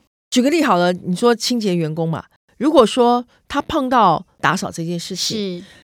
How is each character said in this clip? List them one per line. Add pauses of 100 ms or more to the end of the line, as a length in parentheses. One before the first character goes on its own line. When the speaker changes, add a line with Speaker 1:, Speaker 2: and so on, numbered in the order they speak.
(320)
Speaker 1:
举
个
例
好
了，
你
说
清
洁
员
工
嘛， (320)
如
果
说 (220)
他
碰
到 (140)
打
扫
这
件
事
情，
Speaker 2:
是。 (240)